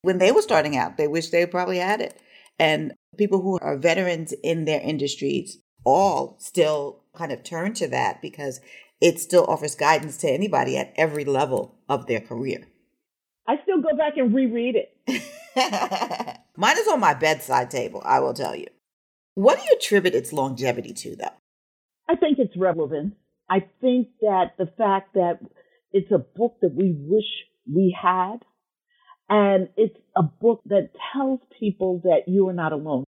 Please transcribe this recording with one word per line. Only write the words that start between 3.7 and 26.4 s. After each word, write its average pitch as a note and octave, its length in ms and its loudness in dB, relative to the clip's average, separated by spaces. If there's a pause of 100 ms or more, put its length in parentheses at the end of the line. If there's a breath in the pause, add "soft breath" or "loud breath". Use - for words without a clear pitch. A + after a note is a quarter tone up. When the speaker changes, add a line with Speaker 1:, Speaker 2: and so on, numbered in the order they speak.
Speaker 1:
veterans E3 560 0 (100)
in E3 220 -2
their D#3 160 -2
industries C#3 760 -4 (260)
all C#3+ 540 2
still D3+ 640 -2 (120)
kind D#3+ 160 -8
of - 120 -10
turn F3 320 -6
to F3 120 -4
that B2 340 -2
because C#3+ 380 -10 (400 loud breath)
it E3+ 200 4
still - 280 4
offers D3+ 280 -4
guidance D3+ 420 0
to D#3 120 -2
anybody C3+ 480 0
at - 180 -6
every D3 300 0
level C3+ 500 -2 (140)
of C3+ 160 -4
their A2+ 160 -2
career. A#2+ 460 -8 (800)
Speaker 2:
I B3 160 2
still F4+ 180 2
go D4+ 160 0
back D4+ 200 0
and B3 160 2
reread A#3+ 420 0
it. - 560 -4 (240)
Speaker 1:
<laughs> - 840 -4 (140)
Mine A#3 220 4
is G#4+ 100 0
on D#4 120 2
my D#3 160 4
bedside B2+ 560 0
table, - 340 -6
I C3 140 4
will C3 140 0
tell G2 220 -6
you. - 120 -12 (680)
What A#3+ 240 4
do - 80 -10
you D5+ 120 6
attribute F#3 360 2
its B2+ 180 -2
longevity C3 600 -4
to, - 220 -12
though? - 200 -10 (720)
Speaker 2:
I E4 80 2
think D4+ 240 0
it's A3+ 160 -2
relevance. E3 600 -2 (340)
I F#3+ 160 0 (160)
think B3+ 280 0 (120)
that F#3 360 2
the F3 100 -2 (100)
fact G3 380 0
that F3 240 0 (520 soft breath)
it's G3 200 0
a F3+ 80 4
book A3+ 420 -4